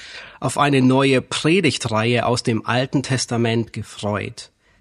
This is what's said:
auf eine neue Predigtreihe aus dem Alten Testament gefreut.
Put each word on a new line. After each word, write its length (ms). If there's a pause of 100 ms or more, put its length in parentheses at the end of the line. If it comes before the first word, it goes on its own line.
(400)
auf 180
eine 240
neue 400
Predigtreihe 1040
aus 160
dem 240
Alten 380
Testament 680
gefreut. 760 (320)